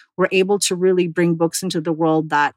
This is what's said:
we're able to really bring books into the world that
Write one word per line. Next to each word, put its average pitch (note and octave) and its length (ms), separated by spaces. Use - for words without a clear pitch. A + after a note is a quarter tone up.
we're F#3 160
able F#3+ 280
to F#3 160
really F3+ 320
bring E3+ 280
books E3 280
into F3+ 180
the E3+ 100
world D#3+ 380
that D3 280